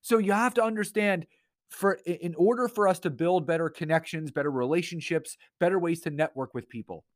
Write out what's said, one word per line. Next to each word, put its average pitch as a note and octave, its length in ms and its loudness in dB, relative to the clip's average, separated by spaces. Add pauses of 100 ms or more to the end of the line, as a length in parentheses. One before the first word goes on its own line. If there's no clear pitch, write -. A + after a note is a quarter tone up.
So A#3 160 2
you G3+ 160 2
have A#3 220 2
to A#3 80 4
understand, G#3 640 0 (420)
for, G3 360 0
i-, - 60 -4
in E3+ 240 -6
order A#3 320 4
for G#3 220 2
us F3+ 100 2
to F3+ 100 -2
build E3 380 0
better E3 220 0
connections, D#3+ 600 -2
better D3 200 -2
relationships, D#3+ 880 -2 (240)
better F#3 180 2
ways E3+ 220 -2
to E3+ 80 -4
network C#3+ 440 -4
with A#2+ 140 -8
people F#2 380 -12 (100)